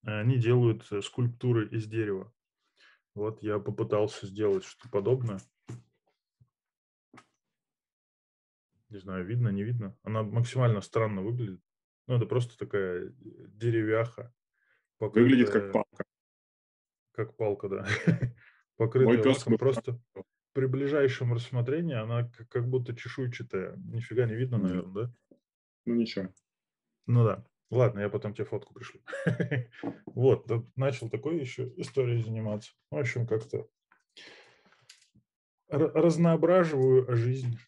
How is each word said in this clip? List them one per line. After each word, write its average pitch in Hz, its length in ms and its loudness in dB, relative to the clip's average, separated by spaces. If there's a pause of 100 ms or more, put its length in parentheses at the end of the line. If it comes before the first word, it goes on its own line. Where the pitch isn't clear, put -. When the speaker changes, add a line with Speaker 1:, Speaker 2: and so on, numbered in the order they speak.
Speaker 1:
Э, 107 160 -4
они 127 160 2
делают, 117 540 2
э, 101 100 -4
скульптуры 120 680 -2
из 107 180 -6
дерева. 104 460 -4 (800)
Вот 107 280 -6
я 104 160 -2
попытался 104 680 -2
сделать 98 380 0
что-то - 240 -20
подобное. 107 500 0 (3500)
Не 104 100 -16
знаю, 92 260 -8
видно, 120 240 0
не 98 140 -2
видно. 117 400 -6
Она 110 200 -2
максимально 117 580 2
странно 107 400 -2
выглядит. 107 400 -4 (460)
Ну, 127 80 0
это 117 100 4
просто 120 320 -2
такая, 95 520 -4
э, - 20 -18 (380)
деревяха, 113 840 -2 (800)
Speaker 2:
Выглядит 120 380 6
как 101 180 0
Speaker 1:
покрытая - 20 -10
Speaker 2:
палка. - 320 -2 (1120)
Speaker 1:
Как - 240 -8
палка, 104 320 -2
да. 98 160 -6
<laughs> - 500 0 (420)
Покрытая 120 280 4
Speaker 2:
Мой 117 160 6
пёс 135 240 4
Speaker 1:
лаком. - 0 -
Speaker 2:
бы 113 120 4
Speaker 1:
Просто 127 440 0 (520)
при 131 120 0
ближайшем 131 680 0
рассмотрении 127 600 -2
она 117 340 -2
к-, - 160 -20
как 123 240 -2
будто 127 260 -2
чешуйчатая. 120 840 -6
Нифига 117 480 -2
не 110 100 -2
видно, 123 220 -2
Speaker 2:
Мгм. - 20 2
Speaker 1:
наверное, 92 480 -2
да? 123 60 -12 (720)
Speaker 2:
Ну, 117 100 0
ничего. 101 380 -2 (720)
Speaker 1:
Ну 120 180 6
да. 101 200 0 (260)
Ладно, 110 280 2
я 104 100 0
потом 104 240 -4
тебе 104 120 -6
фотку - 280 -10
пришлю. - 280 -18 (240)
<laughs> - 460 -2 (440)
Вот, 123 320 4
да, 117 160 -2 (120)
начал 127 340 -2
такой 156 300 -4
ещё 123 380 -8
историей 120 460 0
заниматься. 107 480 -6 (200)
В 147 60 -4
общем, 123 300 -2
как-то - 420 -4 (2000)
ра-, 151 240 2
разноображиваю 156 1120 6 (100)
жизнь 123 420 0 (100)